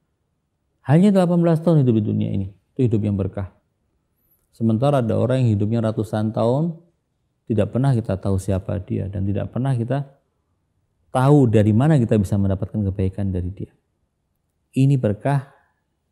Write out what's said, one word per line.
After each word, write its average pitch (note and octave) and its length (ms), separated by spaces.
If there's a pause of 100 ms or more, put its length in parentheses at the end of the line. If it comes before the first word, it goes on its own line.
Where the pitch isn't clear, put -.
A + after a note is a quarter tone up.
(800)
Hanya F3+ 320
delapan F3 320
belas E3 160
tahun D#3+ 240
hidup A2+ 160
di G#2+ 80
dunia G#2+ 240
ini. G2 140 (260)
Itu B2+ 160
hidup G#2+ 160
yang G2+ 160
berkah. F#2+ 320 (1040)
Sementara A#2+ 480
ada G#2 160
orang B2+ 240
yang G#2 160
hidupnya A2 240
ratusan A2 480
tahun, C3 400 (720)
tidak G#2 240
pernah C3+ 240
kita G#2 240
tahu G2 240
siapa F#2+ 400
dia G2+ 320
dan G2 160
tidak G2+ 240
pernah C3 240
kita C3 320 (1040)
tahu C3+ 400
dari G#2+ 240
mana C#3+ 240
kita A2+ 160
bisa G2+ 240
mendapatkan G2 400 (100)
kebaikan G2 380
dari F#2 240
dia. - 200 (1000)
Ini C3+ 240
berkah B2+ 560 (600)